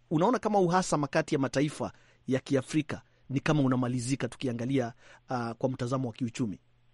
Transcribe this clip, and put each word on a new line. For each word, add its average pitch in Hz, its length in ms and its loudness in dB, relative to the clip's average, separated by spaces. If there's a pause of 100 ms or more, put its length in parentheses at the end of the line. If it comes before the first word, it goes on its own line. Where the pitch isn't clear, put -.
(100)
Unaona 196 280 4
kama 214 200 2
uhasama 175 480 2
kati 160 280 0
ya 147 40 0
mataifa 135 540 0 (340)
ya 127 140 0
Kiafrika 139 640 -2 (280)
ni 131 100 0
kama 151 220 2
unamalizika 127 680 0
tukiangalia, 120 640 -2 (360)
ah, 117 260 -4
kwa - 140 -2
mtazamo 127 400 -4
wa 110 60 -10
kiuchumi? 113 440 -4 (360)